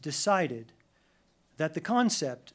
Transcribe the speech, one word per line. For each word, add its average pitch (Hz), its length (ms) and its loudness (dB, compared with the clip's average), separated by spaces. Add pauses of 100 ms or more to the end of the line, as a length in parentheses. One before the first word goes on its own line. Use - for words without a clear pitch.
decided 143 680 0 (840)
that 156 160 -2
the 156 80 -4
concept 202 760 0